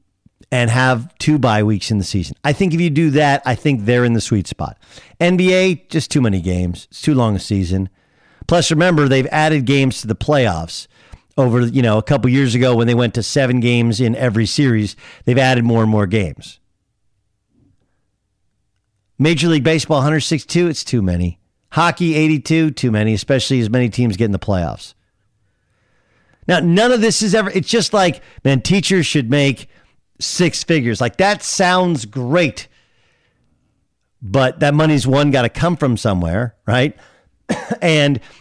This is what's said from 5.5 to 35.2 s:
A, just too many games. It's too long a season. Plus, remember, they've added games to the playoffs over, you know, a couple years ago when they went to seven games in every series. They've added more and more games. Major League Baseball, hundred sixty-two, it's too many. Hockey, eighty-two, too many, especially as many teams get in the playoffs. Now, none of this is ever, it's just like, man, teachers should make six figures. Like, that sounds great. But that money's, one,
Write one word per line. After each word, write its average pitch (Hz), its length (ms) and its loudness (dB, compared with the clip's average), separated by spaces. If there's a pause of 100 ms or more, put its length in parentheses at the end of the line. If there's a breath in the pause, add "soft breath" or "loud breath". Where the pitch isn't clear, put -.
A, 185 220 2 (160)
just 156 200 -4
too 143 120 2
many 98 180 0
games. 90 500 -4
It's - 120 -20
too 156 120 0
long 117 220 2
a - 20 -4
season. 95 520 -2 (560 soft breath)
Plus, 165 240 2
remember, 156 380 2
they've 131 180 2
added 156 400 0
games 135 340 0
to - 60 -12
the 107 100 -4
playoffs 107 680 -2 (500 soft breath)
over, 123 240 2
you 120 220 0
know, 110 160 2
a 107 40 0
couple 127 280 0
years 131 240 2
ago 123 200 2
when 117 120 2
they 120 80 2
went 120 200 0
to 117 80 -4
seven 127 380 0
games 117 400 0
in 120 160 0
every 113 300 0
series. 113 500 0 (300 loud breath)
They've 123 100 2
added 127 280 2
more 117 180 2
and 110 80 2
more 107 160 2
games. 92 540 -6 (2500)
Major 156 300 2
League 156 160 2
Baseball, 156 360 0
hundred 151 200 0
sixty-two, 170 480 -2
it's 156 140 -6
too 117 200 -2
many. 87 360 -2 (340)
Hockey, 165 420 0
eighty-two, 156 560 0
too 127 200 -2
many, 107 220 0
especially 127 480 0
as 110 80 0
many 123 220 0
teams 117 260 0
get 107 80 0
in 104 80 0
the 95 60 -2
playoffs. 85 560 -6 (1500)
Now, 170 140 2
none 180 300 4
of 240 120 2
this 220 180 2
is 202 140 0
ever, 214 160 0
it's 185 180 -4
just 226 240 0
like, 190 300 2 (240 loud breath)
man, 135 160 2
teachers 190 420 2
should 131 240 -2
make 139 400 0 (520 soft breath)
six - 440 -2
figures. 120 360 0
Like, 123 180 -2
that 196 260 0
sounds 180 600 0
great. 131 600 -2 (1500)
But 127 380 -2
that 147 160 2
money's, 151 320 2
one, 139 240 2